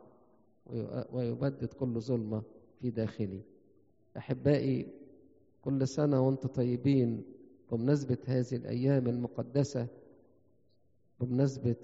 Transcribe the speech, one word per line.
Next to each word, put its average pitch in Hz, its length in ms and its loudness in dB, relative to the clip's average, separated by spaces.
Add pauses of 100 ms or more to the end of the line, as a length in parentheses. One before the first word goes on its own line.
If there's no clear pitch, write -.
(680)
وي-، 120 460 -6
ويبدد 127 600 -4
كل 117 280 -4
ظلمة 110 420 -2 (380)
في 123 100 -4
داخلي. 107 500 -4 (760)
أحبائي، 131 680 2 (760)
كل 131 260 2
سنة 143 380 4
وأنتم 135 220 0
طيبين 123 720 2 (500)
بمناسبة 127 540 2
هذه 127 300 0
الأيام 123 520 0
المقدسة، 120 800 -2 (1300)
بمناسبة 127 640 0